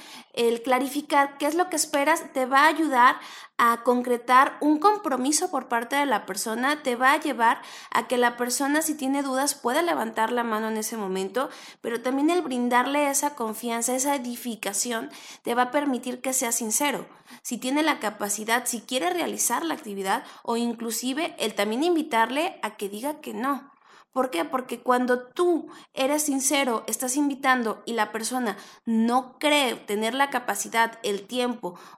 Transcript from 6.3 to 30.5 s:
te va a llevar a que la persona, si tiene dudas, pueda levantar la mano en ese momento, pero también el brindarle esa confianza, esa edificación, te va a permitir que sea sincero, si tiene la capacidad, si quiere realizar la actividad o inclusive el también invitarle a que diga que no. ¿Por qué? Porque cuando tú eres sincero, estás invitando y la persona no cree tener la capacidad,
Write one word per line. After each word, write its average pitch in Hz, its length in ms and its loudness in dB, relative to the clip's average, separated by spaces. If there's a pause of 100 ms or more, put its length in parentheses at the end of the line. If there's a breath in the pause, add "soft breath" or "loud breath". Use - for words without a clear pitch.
te 247 140 0
va 262 160 6
a 311 80 2
llevar 247 420 2 (300 loud breath)
a - 160 0
que 247 100 0
la 240 180 2
persona, 269 460 0
si 311 140 -2
tiene 277 260 -2
dudas, 269 320 -2
pueda 247 260 0
levantar 226 520 0
la 240 100 0
mano 220 260 -2
en 220 80 -2
ese 214 200 -4
momento, 196 540 -2 (300 loud breath)
pero 233 220 -4
también 277 280 2
el 349 120 2
brindarle 262 680 2
esa 285 260 -2
confianza, 233 580 -4
esa 277 220 0
edificación, 226 920 -6 (320 loud breath)
te 240 120 -2
va 240 80 4
a 247 80 2
permitir 247 500 0
que 262 120 -4
sea 254 180 0
sincero, 247 560 0 (360 loud breath)
si 240 160 -8
tiene 262 260 0
la 294 160 2
capacidad, 214 640 -2
si 226 140 -4
quiere 262 300 -2
realizar 262 540 -2
la 320 100 -2
actividad 202 500 -4 (180 loud breath)
o 233 140 -2
inclusive 233 840 -4
el - 160 -2
también 220 300 0
invitarle 285 800 0
a 208 140 -8
que 202 120 -8
diga 262 320 -8
que 233 140 -10
no. 254 360 -4 (400 soft breath)
¿Por 254 200 0
qué? 330 140 -2
Porque 254 360 -4
cuando 247 480 2
tú 349 400 0 (240 loud breath)
eres 294 300 0
sincero, 269 640 0
estás 247 280 -4
invitando 262 680 0
y 226 80 -6
la 214 180 0
persona 226 460 -4 (280 loud breath)
no 233 540 2
cree 285 380 2
tener 220 380 -4
la 277 160 2
capacidad, 226 720 -2